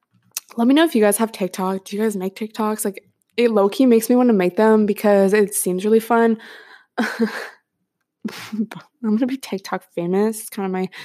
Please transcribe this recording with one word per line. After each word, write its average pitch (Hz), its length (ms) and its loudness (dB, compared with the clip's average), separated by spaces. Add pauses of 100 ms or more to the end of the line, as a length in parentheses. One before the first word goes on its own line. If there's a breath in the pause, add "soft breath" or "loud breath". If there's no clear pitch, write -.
(560)
let 233 120 0
me 269 60 4
know 311 100 4
if 330 120 0
you 220 60 2
guys 208 160 2
have 220 140 -2
TikTok. 190 540 -6
Do - 100 -12
you 202 60 -6
guys 220 140 -2
make 190 200 -6
TikToks? 214 500 -6
Like, 196 220 -10 (300)
it 240 140 2
low-key 202 360 2
makes 226 220 4
me 247 60 4
wanna 247 180 4
make 180 240 0
them 220 280 4
because 196 480 2
it 208 220 2
seems 185 280 -4
really 220 160 4
fun. 226 380 2 (320 loud breath)
<laughs> - 280 -18
I'm - 1700 -8 (320)
gonna 220 240 0
be 262 120 -4
TikTok 190 460 -10 (100)
famous. 202 480 -2
It's - 80 -18
kinda 196 200 -8
my 185 200 -4 (160 loud breath)